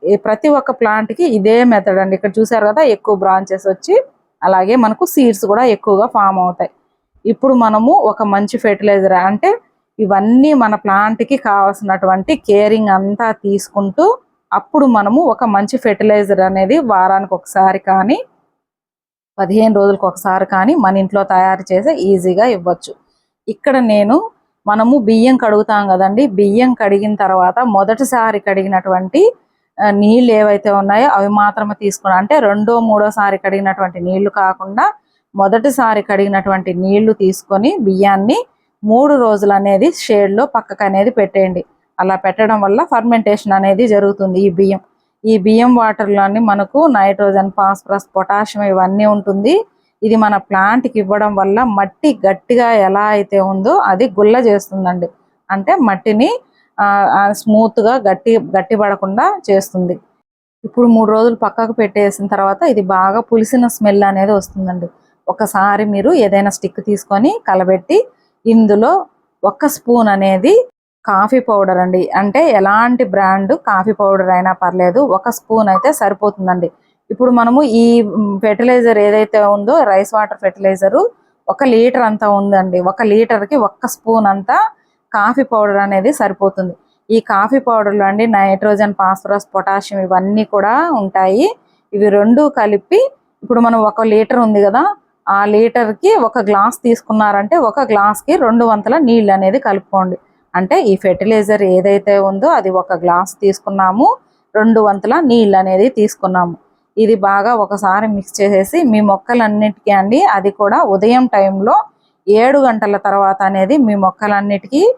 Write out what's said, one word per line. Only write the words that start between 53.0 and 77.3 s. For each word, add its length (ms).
అయితే 240
ఉందో 220
అది 160
గుల్ల 180
చేస్తుందండి. 600
అంటే 240
మట్టిని, 420
ఆ, 100
ఆ, 40
స్మూత్‌గా 520
గట్టి, 260
గట్టిపడకుండా 720
చేస్తుంది. 460
ఇప్పుడు 320
మూడు 200
రోజులు 280
పక్కకు 380
పెట్టేసిన 520
తర్వాత 280
ఇది 120
బాగా 320
పులిసిన 460
స్మెల్ 360
అనేది 280
వస్తుందండి. 500
ఒకసారి 560
మీరు 180
ఏదైనా 320
స్టిక్ 320
తీసుకొని 420
కలబెట్టి 480
ఇందులో 460
ఒక 220
స్పూన్ 400
అనేది 380
కాఫీ 420
పౌడర్ 360
అండి, 180
అంటే 220
ఎలాంటి 460
బ్రాండ్ 400
కాఫీ 320
పౌడర్ 360
అయినా 160
పర్లేదు, 400
ఒక 200
స్పూన్ 360
అయితే 160
సరిపోతుందండి. 720
ఇప్పుడు 300